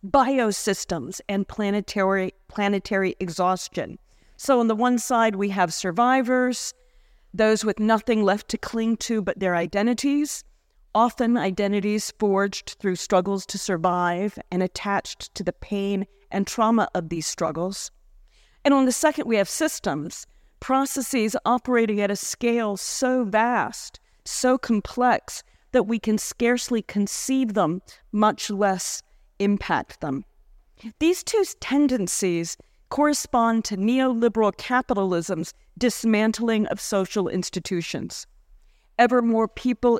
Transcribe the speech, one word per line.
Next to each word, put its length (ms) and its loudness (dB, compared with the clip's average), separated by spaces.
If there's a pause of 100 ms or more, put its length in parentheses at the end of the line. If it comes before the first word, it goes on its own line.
biosystems, 1200 0
and 220 -2
planetary, 840 -2 (140)
planetary 680 0
exhaustion. 800 -2 (380)
So 240 2
on 80 2
the 80 2
one 220 2
side, 380 2
we 140 -2
have 220 0
survivors, 1000 0 (640)
those 280 4
with 160 -2
nothing 420 2
left 260 2
to 80 -4
cling 400 -2
to 240 -2
but 200 -4
their 160 2
identities, 880 0 (500)
often 420 2
identities 800 0
forged 600 0
through 160 -2
struggles 520 0
to 120 -8
survive 800 0 (140)
and 100 0
attached 720 -6
to 80 -10
the 100 -2
pain 540 -4 (240)
and 160 -2
trauma 480 2
of 140 -4
these 180 -6
struggles. 640 -6 (760)
And 80 6
on 120 6
the 80 2
second, 340 0
we 80 0
have 140 2
systems, 800 -6 (320)
processes 720 0 (100)
operating 560 2
at 80 2
a 60 0
scale 600 -2
so 480 0
vast, 720 -2 (260)
so 320 2
complex, 840 0 (300)
that 160 4
we 100 0
can 200 0
scarcely 640 -2
conceive 720 -2
them, 280 0 (300)
much 360 2
less 540 -2 (380)
impact 600 -2
them. 240 -6 (760)
These 240 2
two 180 0 (160)
tendencies 1000 0 (340)
correspond 760 2
to 120 -6
neoliberal 800 2
capitalism's 960 -2 (240)
dismantling 920 2
of 120 -6
social 460 -2
institutions. 1040 -6 (680)
Ever 240 4
more 280 2
people 520 0